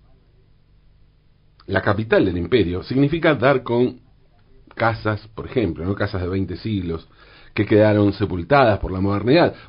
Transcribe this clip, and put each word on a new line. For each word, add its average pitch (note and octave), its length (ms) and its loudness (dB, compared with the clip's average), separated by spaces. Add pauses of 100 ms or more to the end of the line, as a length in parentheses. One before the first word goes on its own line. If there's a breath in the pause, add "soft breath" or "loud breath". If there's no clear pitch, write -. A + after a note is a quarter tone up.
(1700)
la F#2+ 160 -2
capital A2+ 420 0
del F2 140 -2
imperio, F2 440 0
significa D3 520 0
dar B2+ 280 0
con A#2+ 380 -2 (760)
casas, A2 600 -2
por - 100 -12
ejemplo, E2+ 400 -2
¿no? F#2+ 100 -2
Casas G2 280 -4
de F2 60 -4
veinte F2+ 280 -4
siglos, F2+ 500 -6 (460 soft breath)
que G#2 140 0
quedaron G#2 480 4
sepultadas G2+ 640 2
por E2 120 -6
la F#2 120 -4
modernidad. G2+ 520 2 (140 loud breath)